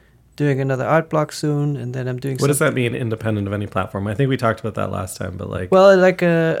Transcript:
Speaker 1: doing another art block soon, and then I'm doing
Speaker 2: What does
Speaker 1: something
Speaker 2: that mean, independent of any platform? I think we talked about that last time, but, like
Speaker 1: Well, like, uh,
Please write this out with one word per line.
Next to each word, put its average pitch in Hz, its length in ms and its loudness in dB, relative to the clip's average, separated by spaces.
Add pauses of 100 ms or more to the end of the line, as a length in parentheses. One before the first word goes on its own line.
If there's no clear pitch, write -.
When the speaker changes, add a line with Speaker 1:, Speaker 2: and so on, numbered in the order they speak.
(360)
Speaker 1:
doing 143 240 0
another 135 260 0
art 160 240 4
block 156 220 0
soon, 147 440 -2
and 123 160 -8
then 127 140 -6
I'm 127 120 -4
doing 135 200 -6
Speaker 2:
What 139 80 2
does 139 120 2
Speaker 1:
something 127 260 2
Speaker 2:
that 120 80 0
mean, - 80 -6
independent 110 480 -2
of 101 40 -2
any 104 140 -4
platform? 98 400 -4
I 107 80 -4
think 135 140 0
we 131 80 0
talked 120 240 0
about 101 160 -8
that 98 160 -4
last 95 240 -8
time, 92 200 -8
but, 95 140 -8
like 92 220 -4
Speaker 1:
Well, 190 240 8
like, 185 260 2
uh, 165 380 2